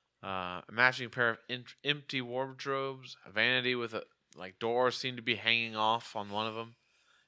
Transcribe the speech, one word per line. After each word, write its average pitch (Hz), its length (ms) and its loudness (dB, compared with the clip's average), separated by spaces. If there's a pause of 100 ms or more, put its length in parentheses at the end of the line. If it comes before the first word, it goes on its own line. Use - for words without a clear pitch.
(220)
Uh, 90 460 -4
a - 40 -16
matching 127 380 4
pair 120 200 2
of 110 80 -4 (120)
in-, 123 140 -6 (200)
empty 139 380 -2
wardrobes, 131 960 -6 (100)
a - 40 -20
vanity 123 440 4
with 117 180 -4
a, 110 120 -4 (320)
like, 92 220 -14
doors 120 380 2
seem 127 200 -4
to 120 60 -10
be 117 120 2
hanging 113 420 0
off 110 400 2
on 101 140 -6
one 107 160 0
of 110 100 -4
'em. 117 200 -10 (520)